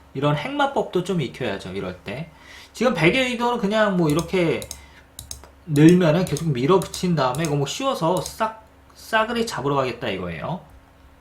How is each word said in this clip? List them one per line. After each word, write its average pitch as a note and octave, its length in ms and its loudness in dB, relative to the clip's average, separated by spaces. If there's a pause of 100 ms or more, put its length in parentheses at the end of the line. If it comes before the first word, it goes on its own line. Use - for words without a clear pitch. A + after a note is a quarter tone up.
(120)
이런 D3 240 0
행마법도 C4 680 -2
좀 F#3 160 -2
익혀야죠, G2+ 520 -6
이럴 F#2 260 -8
때. B2+ 320 -10 (420)
지금 A#3 200 0
백의 B3 380 2
의도는 A#3+ 280 -2
그냥 G3+ 380 0
뭐 E3 140 2
이렇게 E3 500 0 (1080)
늘면은 E3+ 580 6
계속 D#3 240 -4
밀어붙인 E3+ 640 0
다음에 C#3+ 300 0
이거 D3 120 0
뭐 C#3+ 100 0
씌워서 F3+ 540 0
싹, - 460 -6 (280)
싸그리 A3+ 520 -2
잡으러 C#3 300 -4
가겠다 B2+ 320 -2
이거예요. F#2 520 -6 (600)